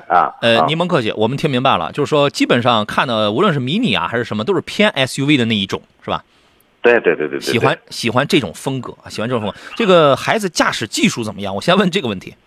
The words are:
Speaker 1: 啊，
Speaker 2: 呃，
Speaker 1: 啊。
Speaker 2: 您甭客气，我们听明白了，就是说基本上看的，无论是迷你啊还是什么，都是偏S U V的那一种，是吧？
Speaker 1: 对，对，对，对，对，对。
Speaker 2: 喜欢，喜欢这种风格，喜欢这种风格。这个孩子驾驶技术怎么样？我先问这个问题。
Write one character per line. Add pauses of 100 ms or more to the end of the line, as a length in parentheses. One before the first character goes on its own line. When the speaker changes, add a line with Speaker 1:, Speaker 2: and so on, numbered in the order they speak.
Speaker 1:
啊，
Speaker 2:
呃，
Speaker 1:
啊。
Speaker 2:
您
甭
客
气，
我
们
听
明
白
了，
就
是
说
基
本
上
看
的，
无
论
是
迷
你
啊
还
是
什
么，
都
是
偏
S
U
V
的
那
一
种， (220)
是
吧？ (580)
Speaker 1:
对，
对，
对，
对，
对，
对。
Speaker 2:
喜
欢， (120)
喜
欢
这
种
风
格， (160)
喜
欢
这
种
风
格。 (200)
这
个
孩
子
驾
驶
技
术
怎
么
样？
我
先
问
这
个
问
题。 (120)